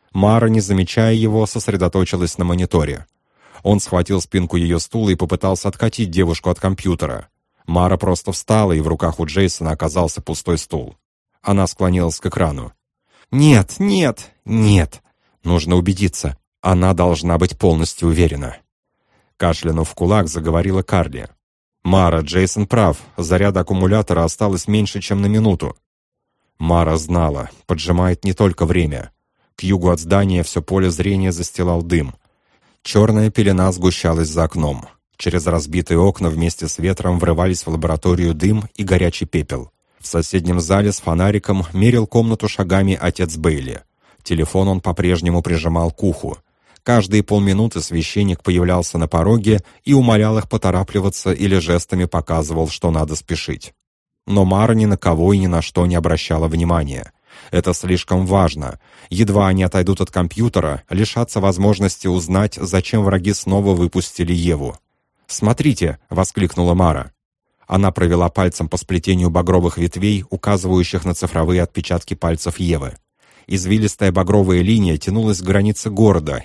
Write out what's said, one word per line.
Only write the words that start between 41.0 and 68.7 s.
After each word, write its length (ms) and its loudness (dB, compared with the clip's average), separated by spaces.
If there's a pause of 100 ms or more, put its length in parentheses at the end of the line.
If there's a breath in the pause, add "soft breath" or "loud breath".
фонариком 720 0
мерил 340 2
комнату 420 0
шагами 520 0
отец 360 -4
Бейли. 460 -4 (400 soft breath)
Телефон 460 -2
он 120 0
по-прежнему 600 0
прижимал 480 -2
к 140 -12
уху. 340 -4 (460 soft breath)
Каждые 400 2
полминуты 560 0
священник 600 -2
появлялся 560 0
на 100 -2
пороге 540 2 (220 soft breath)
и 100 2
умолял 440 4
их 100 -4
поторапливаться 840 0
или 240 0
жестами 480 0
показывал, 640 -2
что 240 -2
надо 240 -2
спешить. 560 -8 (540)
Но 180 2
Мара 300 4
ни 100 2
на 120 2
кого 360 2
и 60 4
ни 80 2
на 160 0
что 240 0
не 100 2
обращала 500 0
внимания. 680 -2 (380 loud breath)
Это 240 0
слишком 520 -2
важно. 520 0 (320 loud breath)
Едва 380 2
они 140 2
отойдут 380 0
от 100 -4
компьютера, 800 -2
лишатся 500 -2
возможности 680 0
узнать, 540 0
зачем 440 -2
враги 280 2
снова 420 0
выпустили 580 -2
Еву. 440 -2 (500)
«Смотрите!» 720 0 (100)
воскликнула 640 0
Мара. 380 0 (540)
Она 240 2
провела 380 2
пальцем 400 -2
по 80 -6